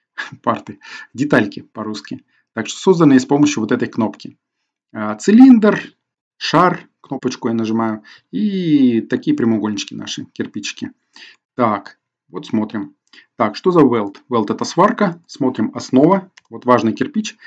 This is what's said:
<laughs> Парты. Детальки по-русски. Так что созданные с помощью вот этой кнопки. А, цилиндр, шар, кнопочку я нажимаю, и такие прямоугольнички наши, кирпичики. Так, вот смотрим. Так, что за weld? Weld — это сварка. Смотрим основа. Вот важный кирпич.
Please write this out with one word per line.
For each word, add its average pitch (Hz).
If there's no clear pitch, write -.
<laughs> -
Парты. -
Детальки 113
по-русски. -
Так 113
что -
созданные 165
с 127
помощью 147
вот 110
этой 117
кнопки. -
А, 107
цилиндр, 214
шар, 175
кнопочку 127
я 113
нажимаю, 113
и 160
такие 127
прямоугольнички 107
наши, -
кирпичики. -
Так, 107
вот 87
смотрим. 107
Так, 107
что 185
за 175
weld? 117
Weld — 113
это 117
сварка. 190
Смотрим -
основа. 175
Вот 113
важный 123
кирпич. -